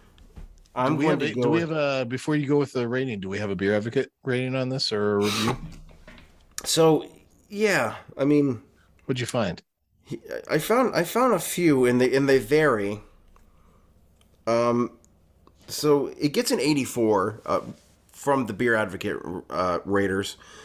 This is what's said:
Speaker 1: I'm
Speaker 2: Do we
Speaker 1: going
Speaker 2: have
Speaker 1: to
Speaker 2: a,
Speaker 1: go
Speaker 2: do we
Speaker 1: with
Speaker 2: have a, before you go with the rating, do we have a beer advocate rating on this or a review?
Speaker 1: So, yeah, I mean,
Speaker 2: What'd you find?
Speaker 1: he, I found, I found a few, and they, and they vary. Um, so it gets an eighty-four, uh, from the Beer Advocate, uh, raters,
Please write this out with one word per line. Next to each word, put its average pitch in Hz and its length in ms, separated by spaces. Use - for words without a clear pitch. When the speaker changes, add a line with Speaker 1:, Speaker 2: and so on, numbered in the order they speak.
Speaker 1:
I'm 127 180
Speaker 2:
Do 156 60
we 143 60
Speaker 1:
going 151 140
Speaker 2:
have 139 80
Speaker 1:
to 160 40
Speaker 2:
a, - 40
Speaker 1:
go 123 60
Speaker 2:
do 120 80
we 165 120
Speaker 1:
with 165 80
Speaker 2:
have 143 320
a, 127 40
before 131 300
you 147 120
go 147 100
with 143 160
the 123 140
rating, 127 340
do 95 80
we 98 100
have 104 100
a 98 60
beer 101 200
advocate 113 360
rating 127 320
on 131 140
this 135 220
or 104 220
a 104 40
review? 107 400
Speaker 1:
So, 160 440
yeah, 190 460
I 135 80
mean, 143 360
Speaker 2:
What'd 127 140
you 120 80
find? 104 340
Speaker 1:
he, - 160
I 147 80
found, 226 380
I 165 80
found 233 300
a 180 60
few, 151 460
and 123 160
they, 127 140
and 139 120
they 135 120
vary. 113 640
Um, 120 500
so 143 400
it 147 120
gets 233 200
an 233 100
eighty-four, 110 840
uh, - 160
from 135 360
the 107 60
Beer 117 200
Advocate, 98 440
uh, 87 340
raters, 98 520